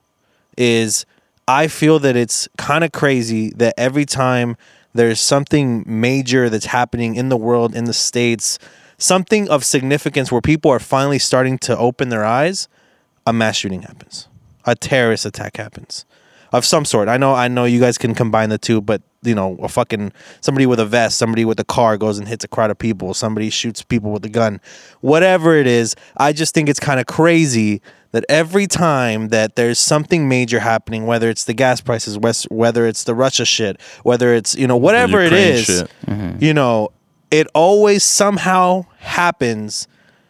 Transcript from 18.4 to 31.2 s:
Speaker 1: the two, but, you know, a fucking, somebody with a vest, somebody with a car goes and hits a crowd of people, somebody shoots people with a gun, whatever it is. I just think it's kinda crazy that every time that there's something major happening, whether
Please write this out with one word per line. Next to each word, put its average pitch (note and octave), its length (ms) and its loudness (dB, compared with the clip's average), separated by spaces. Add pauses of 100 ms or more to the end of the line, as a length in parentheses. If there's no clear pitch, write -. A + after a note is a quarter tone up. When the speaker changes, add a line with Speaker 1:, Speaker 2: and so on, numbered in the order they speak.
Speaker 1:
the G#2+ 100 -2
two, A2+ 200 0
but, G#2 220 -4 (220)
you A#2+ 100 2
know, F#2+ 300 -4
a - 40 -6
fucking, G#2 460 -4 (260)
somebody C3+ 260 0
with B2 140 2
a A2 60 2
vest, A2 320 0
somebody A2+ 280 0
with A2 140 -2
a A2 60 -2
car A2 320 2
goes G#2 220 -2
and G#2 80 -12
hits A2+ 160 -10
a - 40 -12
crowd A2 220 -2
of G2+ 80 -4
people, F#2+ 360 -4
somebody G#2+ 360 -4
shoots A2 320 -8
people G#2+ 300 -4
with G#2 120 -6
a G#2+ 60 -10
gun, G#2+ 320 -2 (400)
whatever E3 540 4
it C#3+ 120 4
is. A#2 280 2 (220)
I D3 140 2
just D3+ 220 -4
think D3+ 160 2
it's C#3+ 100 0
kinda C3 260 -2
crazy C3+ 760 2 (300)
that A2+ 180 -2
every E3 380 0
time B2+ 600 0
that A2 260 0
there's A#2+ 240 0
something D3+ 500 0
major B2 300 0
happening, A2 480 -2
whether A#2 240 0